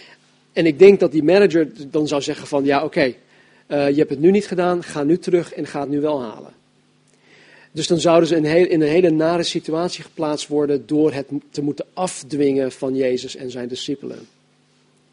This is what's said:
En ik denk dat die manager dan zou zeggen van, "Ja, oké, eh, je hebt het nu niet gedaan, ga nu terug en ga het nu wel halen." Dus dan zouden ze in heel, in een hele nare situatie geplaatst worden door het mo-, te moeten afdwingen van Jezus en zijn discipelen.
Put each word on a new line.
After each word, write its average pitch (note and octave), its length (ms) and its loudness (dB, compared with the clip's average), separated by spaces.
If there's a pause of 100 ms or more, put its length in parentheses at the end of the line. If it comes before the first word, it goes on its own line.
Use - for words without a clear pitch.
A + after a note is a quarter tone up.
(520)
En E3 140 0
ik D3 120 2
denk G3 220 10
dat F3 120 2
die D3+ 100 0
manager D#3 680 2
dan D3+ 180 0
zou C#3+ 140 -2
zeggen - 240 -8
van, C#3 180 -2
"Ja, C#3 200 2
oké, C#3 300 -2 (520)
eh, C#3+ 220 -2
je C#3+ 80 0
hebt D3 140 2
het C3+ 100 -6
nu E3+ 100 6
niet G3+ 160 2
gedaan, F3 360 -2
ga D#3 200 -8
nu D#3+ 160 2
terug F3 340 -2
en D3+ 140 -8
ga D3 140 -8
het C3+ 80 -6
nu C#3+ 120 -4
wel D3 220 -2
halen." - 300 -14 (1200)
Dus D#3+ 140 -6
dan E3 140 0
zouden E3 280 4
ze E3+ 80 0
in D3+ 80 2
heel, E3 220 4
in E3 140 0
een D3+ 80 2
hele E3+ 220 2
nare D#3+ 320 0
situatie E3 600 -6
geplaatst D3+ 460 -8
worden C#3+ 380 -2
door D3+ 260 0
het C3+ 180 -10
mo-, C#3+ 100 -8 (100)
te D3 120 -8
moeten C#3+ 300 -6
afdwingen C#3 800 -2
van C3 220 -6
Jezus B2+ 420 -2
en C3 140 -12
zijn B2 180 -10
discipelen. B2 580 -10 (880)